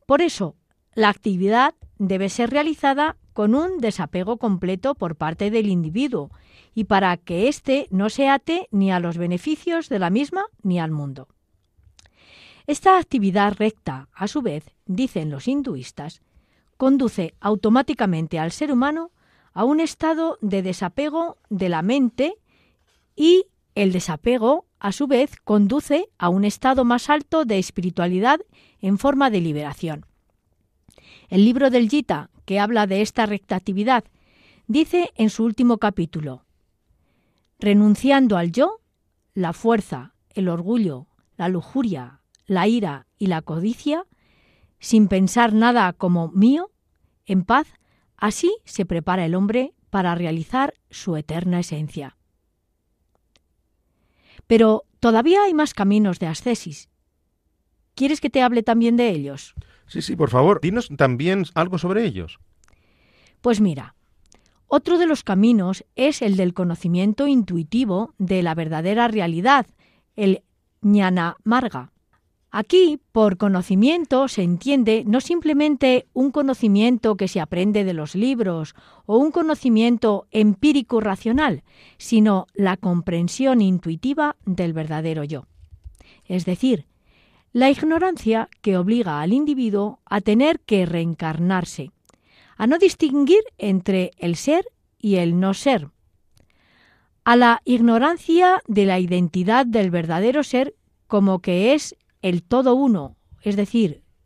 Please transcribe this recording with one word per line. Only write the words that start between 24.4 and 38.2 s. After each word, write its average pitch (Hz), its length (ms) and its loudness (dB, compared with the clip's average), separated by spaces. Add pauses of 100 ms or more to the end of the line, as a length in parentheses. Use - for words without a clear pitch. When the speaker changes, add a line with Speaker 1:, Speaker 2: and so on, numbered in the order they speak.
Speaker 1:
a 202 120 -4
su 285 160 -4
vez, 269 360 0
conduce 208 720 0
a 175 120 -2
un 196 160 0
estado 254 400 0
más 240 240 0
alto 302 360 0
de 208 140 -2
espiritualidad 185 800 -2 (420)
en 196 160 0
forma 277 320 2
de 196 120 0
liberación. 151 640 -8 (1200)
El 196 160 6
libro 254 240 4
del 240 200 2
Gita, 156 400 -4 (160)
que 196 140 -2
habla 208 280 0
de 190 140 -2
esta 220 240 -2
recta 202 300 -6
actividad, 208 480 -2 (640)
dice 320 480 0
en 220 140 2
su - 140 -4
último 233 340 0
capítulo, 160 680 -6 (1120)
"Renunciando 214 800 4